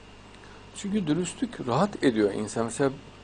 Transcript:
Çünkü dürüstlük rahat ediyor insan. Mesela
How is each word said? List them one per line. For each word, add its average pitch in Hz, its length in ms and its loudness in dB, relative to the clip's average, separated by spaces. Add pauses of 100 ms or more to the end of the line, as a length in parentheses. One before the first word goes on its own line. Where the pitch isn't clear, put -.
(760)
Çünkü 202 300 -2
dürüstlük 160 600 -2
rahat 156 360 2
ediyor 107 280 4
insan. 110 320 -2
Mesela 135 260 0 (340)